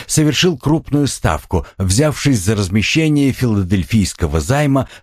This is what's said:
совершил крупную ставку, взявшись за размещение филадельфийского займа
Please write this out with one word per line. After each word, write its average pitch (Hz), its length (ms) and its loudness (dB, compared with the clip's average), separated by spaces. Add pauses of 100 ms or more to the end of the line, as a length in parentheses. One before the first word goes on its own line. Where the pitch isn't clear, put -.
совершил 156 500 2
крупную 147 500 0
ставку, - 600 -4 (100)
взявшись 123 640 0
за 98 160 0
размещение 135 800 0
филадельфийского 95 1080 0
займа 135 500 0 (140)